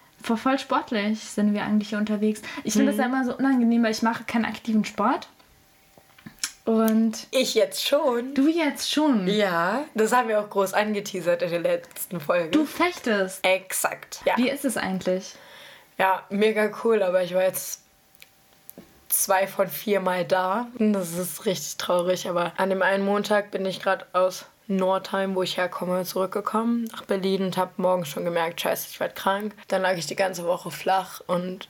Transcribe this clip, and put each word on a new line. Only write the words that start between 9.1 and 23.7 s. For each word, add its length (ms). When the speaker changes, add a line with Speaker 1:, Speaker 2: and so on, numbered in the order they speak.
Speaker 2:
Ja, 580
das 180
haben 160
wir 120
auch 80
groß 260
angeteasert 680
in 80
der 100
letzten 600
Folge. 300
Speaker 1:
Du 140
fechtest? 800
Speaker 2:
Exakt, 800
ja. 120
Speaker 1:
Wie 120
ist 160
es 120
eigentlich? 580
Speaker 2:
Ja, 320
mega 400
cool, 180
aber 220
ich 100
war 80
jetzt 380
zwei 400
von 200
vier 320
Mal 240
da. 440
Und 140
das 260
ist 280
richtig 320
traurig, 500
aber 280
an 140
dem 120
einen 220
Montag 460
bin 160
ich 160